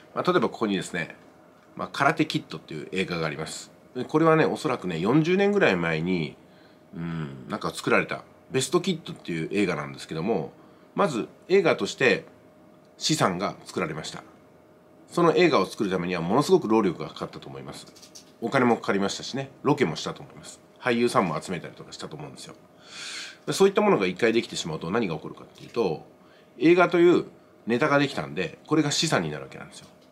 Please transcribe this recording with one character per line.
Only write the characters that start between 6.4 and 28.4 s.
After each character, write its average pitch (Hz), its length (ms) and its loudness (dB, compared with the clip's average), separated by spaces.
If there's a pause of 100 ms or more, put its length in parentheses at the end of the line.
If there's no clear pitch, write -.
う 82 40 -12
ん、 78 480 -8
な 101 100 -6
ん - 20 -12
か 85 120 -4
作 - 200 -6
ら 104 80 4
れ 80 60 0
た 69 180 -10 (260)
ベ 131 120 -2
ス - 100 -6
ト 175 100 2
キ 190 100 -2
ッ 165 60 -4
ト - 160 -14
っ - 20 -14
て - 160 -12
い 80 140 -4
う - 60 -10
映 101 140 0
画 87 100 -2
な 73 100 -6
ん 69 80 -12
で 65 60 -16
す - 80 -16
け 82 80 -10
ど 80 80 -4
も、 95 280 -2 (440)
ま 185 120 2
ず 120 200 -4 (200)
映 190 140 6
画 147 140 2
と 101 100 -2
し - 80 -6
て 104 320 2 (720)
資 - 180 0
産 101 220 2
が 95 180 -4 (100)
作 - 160 -6
ら 85 60 -2
れ 78 60 -10
ま 78 100 -8
し - 60 -12
た。 - 140 -14 (840)
そ 170 120 0
の 170 140 6
映 170 160 6
画 113 80 4
を 92 80 2
作 - 160 -4
る 92 80 0
た 92 80 0
め 87 80 -4
に 90 80 -2
は 85 60 -2
も 90 140 0
の 143 60 6
す 156 100 0
ご 180 80 8
く 123 80 -2
労 110 140 6
力 85 220 -2
が 73 60 -10
か - 60 -18
か - 100 -8
っ - 40 -10
た 80 100 -16
と 71 80 -16
思 67 120 -14
い 65 40 -14
ま 71 100 -12
す。 - 120 -18 (560)
お 113 80 -4
金 127 160 4
も 117 120 4
か - 100 -8
か 113 60 0
り 98 60 0
ま 98 100 0
し - 80 -6
た - 60 -12
し - 140 -10
ね、 135 140 -8 (100)
ロ 139 140 2
ケ 117 100 2
も 78 100 -4
し - 80 -8
た 80 120 -8
と - 80 -18
思 - 80 -20
い - 40 -20
ま - 80 -18
す。 - 160 -18 (260)
俳 123 80 2
優 120 160 2
さ 120 120 4
ん 92 60 0
も 80 140 -2
集 - 100 -12
め 85 80 -4
た 71 80 -12
り 65 60 -16
と - 100 -18
か - 80 -18
し - 60 -14
た - 100 -12
と 76 80 -14
思 73 120 -12
う - 20 -16
ん 67 40 -16
で - 60 -20
す - 60 -18
よ。 - 80 -18 (920)
で、 151 60 -4
そ 190 120 6
う - 20 8
い 196 40 4
っ - 20 -16
た 214 80 2
も 208 80 4
の 165 80 6
が 98 80 2
一 90 140 -2
回 113 140 4
で 113 100 2
き - 40 -12
て - 80 -12
し - 120 -6
ま 78 80 -6
う 78 40 -10
と 82 120 -6
何 113 160 0
が 82 80 -6
起 76 60 -10
こ - 80 -14
る - 40 -14
か - 100 -18
っ - 40 -20
て - 160 -20
い - 20 -20
う - 40 -20
と、 92 360 -4 (540)
映 160 160 6
画 175 140 6
と 175 100 2
い 170 200 8
う - 60 -2 (400)
ネ 117 140 2
タ 147 100 2
が 143 80 4
で 143 100 2
き 139 60 -10
た 80 120 -4
ん 69 100 -12
で、 - 320 -6